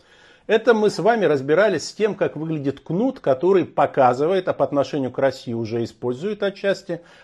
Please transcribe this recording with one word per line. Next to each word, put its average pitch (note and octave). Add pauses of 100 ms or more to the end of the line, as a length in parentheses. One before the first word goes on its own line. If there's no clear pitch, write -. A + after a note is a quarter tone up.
(480)
Это A3
мы G#3+
с -
вами G#3
разбирались D3+
с -
тем, G3+
как D#3+
выглядит D3
кнут, A3+
который F3
показывает, D3
а D3
по D3
отношению C3+
к -
России C3
уже A2+
использует C#3
отчасти G3 (240)